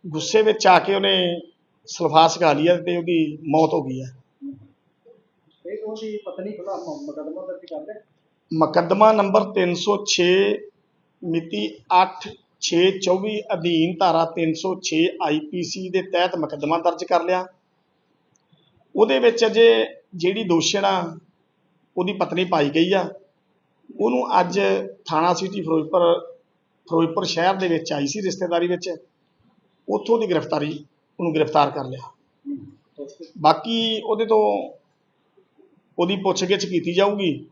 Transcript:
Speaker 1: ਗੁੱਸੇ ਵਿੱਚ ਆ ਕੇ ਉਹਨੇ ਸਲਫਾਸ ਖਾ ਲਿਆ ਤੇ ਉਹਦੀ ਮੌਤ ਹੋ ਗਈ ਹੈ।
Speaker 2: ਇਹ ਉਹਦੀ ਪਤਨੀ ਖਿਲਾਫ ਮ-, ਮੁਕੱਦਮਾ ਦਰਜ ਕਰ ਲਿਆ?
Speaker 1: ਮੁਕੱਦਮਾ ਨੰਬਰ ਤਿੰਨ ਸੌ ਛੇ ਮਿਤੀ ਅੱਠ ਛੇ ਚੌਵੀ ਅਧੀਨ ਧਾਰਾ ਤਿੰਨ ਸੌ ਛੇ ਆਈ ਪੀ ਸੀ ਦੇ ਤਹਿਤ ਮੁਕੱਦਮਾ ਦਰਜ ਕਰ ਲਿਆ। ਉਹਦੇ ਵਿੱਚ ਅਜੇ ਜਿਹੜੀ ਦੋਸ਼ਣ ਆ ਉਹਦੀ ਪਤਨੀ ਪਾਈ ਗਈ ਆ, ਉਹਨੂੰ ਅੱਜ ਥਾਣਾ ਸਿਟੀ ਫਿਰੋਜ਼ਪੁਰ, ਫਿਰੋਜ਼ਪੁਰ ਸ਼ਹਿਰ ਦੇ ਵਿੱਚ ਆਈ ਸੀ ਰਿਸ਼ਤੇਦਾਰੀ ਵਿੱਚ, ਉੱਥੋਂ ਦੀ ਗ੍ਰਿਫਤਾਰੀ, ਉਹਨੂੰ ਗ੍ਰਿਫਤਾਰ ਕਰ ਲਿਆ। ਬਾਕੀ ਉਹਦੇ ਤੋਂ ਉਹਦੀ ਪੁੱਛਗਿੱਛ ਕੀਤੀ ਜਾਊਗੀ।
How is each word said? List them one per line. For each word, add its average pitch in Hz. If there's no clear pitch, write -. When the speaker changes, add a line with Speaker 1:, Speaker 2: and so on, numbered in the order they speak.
Speaker 1:
ਗੁੱਸੇ 160
ਵਿੱਚ 214
ਆ 180
ਕੇ 196
ਉਹਨੇ 185
ਸਲਫਾਸ 160
ਖਾ 160
ਲਿਆ 160
ਤੇ 175
ਉਹਦੀ 160
ਮੌਤ 156
ਹੋ 156
ਗਈ 131
ਹੈ। 131
Speaker 2:
ਇਹ 214
ਉਹਦੀ 214
ਪਤਨੀ 190
ਖਿਲਾਫ 196
ਮ-, 220
ਮੁਕੱਦਮਾ 302
ਦਰਜ 269
ਕਰ 302
ਲਿਆ? 214
Speaker 1:
ਮੁਕੱਦਮਾ 175
ਨੰਬਰ 196
ਤਿੰਨ 180
ਸੌ 202
ਛੇ 190
ਮਿਤੀ 170
ਅੱਠ -
ਛੇ 175
ਚੌਵੀ 190
ਅਧੀਨ 170
ਧਾਰਾ 165
ਤਿੰਨ 165
ਸੌ 185
ਛੇ 160
ਆਈ 156
ਪੀ 175
ਸੀ 185
ਦੇ 180
ਤਹਿਤ 180
ਮੁਕੱਦਮਾ 151
ਦਰਜ 170
ਕਰ 170
ਲਿਆ। 180
ਉਹਦੇ 233
ਵਿੱਚ 233
ਅਜੇ 226
ਜਿਹੜੀ 190
ਦੋਸ਼ਣ 180
ਆ 175
ਉਹਦੀ 185
ਪਤਨੀ 175
ਪਾਈ 156
ਗਈ 165
ਆ, 185
ਉਹਨੂੰ 202
ਅੱਜ 180
ਥਾਣਾ 170
ਸਿਟੀ 190
ਫਿਰੋਜ਼ਪੁਰ, 160
ਫਿਰੋਜ਼ਪੁਰ 165
ਸ਼ਹਿਰ 175
ਦੇ 190
ਵਿੱਚ 160
ਆਈ 143
ਸੀ 202
ਰਿਸ਼ਤੇਦਾਰੀ 175
ਵਿੱਚ, 180
ਉੱਥੋਂ 226
ਦੀ 214
ਗ੍ਰਿਫਤਾਰੀ, 147
ਉਹਨੂੰ 165
ਗ੍ਰਿਫਤਾਰ 151
ਕਰ 135
ਲਿਆ। 127
ਬਾਕੀ 220
ਉਹਦੇ 214
ਤੋਂ 214
ਉਹਦੀ 180
ਪੁੱਛਗਿੱਛ 190
ਕੀਤੀ 170
ਜਾਊਗੀ। 190